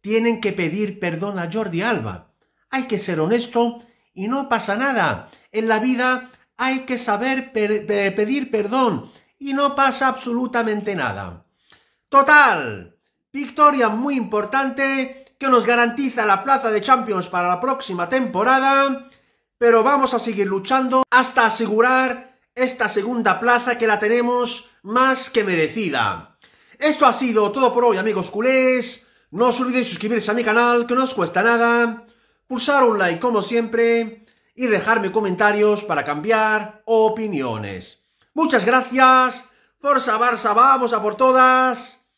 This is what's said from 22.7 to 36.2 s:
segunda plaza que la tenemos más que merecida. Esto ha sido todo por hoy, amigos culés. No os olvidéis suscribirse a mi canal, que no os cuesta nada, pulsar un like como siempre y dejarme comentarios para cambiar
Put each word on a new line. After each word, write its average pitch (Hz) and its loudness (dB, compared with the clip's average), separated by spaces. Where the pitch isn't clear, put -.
segunda 214 0
plaza 240 0
que 226 0
la 208 0
tenemos 240 -2
más 262 0
que 220 0
merecida. 156 -2
Esto 302 2
ha 247 6
sido 214 0
todo 254 2
por 247 2
hoy, 226 4
amigos 196 -2
culés. 254 0
No 226 2
os 247 0
olvidéis 247 -2
suscribirse 214 -4
a - 0
mi 240 -2
canal, 240 2
que 247 -2
no 262 2
os 254 -4
cuesta 180 0
nada, 233 2
pulsar 254 2
un 214 4
like 175 0
como 226 0
siempre 233 -2
y 247 -4
dejarme 208 0
comentarios 208 2
para 151 -4
cambiar 214 -2